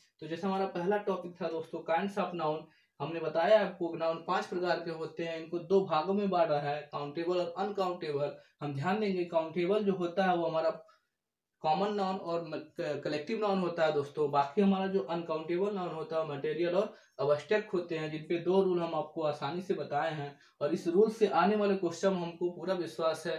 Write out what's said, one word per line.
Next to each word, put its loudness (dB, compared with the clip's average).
तो -10
जैसा -6
हमारा 0
पहला 0
topic -4
था -2
दोस्तों, -6
kinds 0
of -2
noun, -2
हमने -4
बताया 4
आपको -4
नाउन -2
पांच 0
प्रकार 0
के -6
होते -6
हैं, -4
इनको -6
दो 4
भागों 2
में 2
बांटा 4
है, -2
countable -2
और -2
uncountable। -2
हम -4
ध्यान 0
देंगे 0
countable 0
जो 4
होता 0
है 4
वो 0
हमारा 2
common 2
noun 0
और -2
म-, -8
क-, -4
collective -2
noun 2
होता 2
है 4
दोस्तों। 0
बाकी 2
हमारा 4
जो 2
uncountable -2
noun -4
होता -4
है -2
material -2
और 2
abstract 2
होते -2
हैं, -4
जिन -6
पे -2
दो 4
rule 2
हम -2
आपको -4
आसानी -2
से -2
बताए -2
हैं, -8
और 0
इस -4
rule 6
से 2
आने 4
वाले 2
question 0
हमको -2
पूरा -4
विश्वास -2
है -2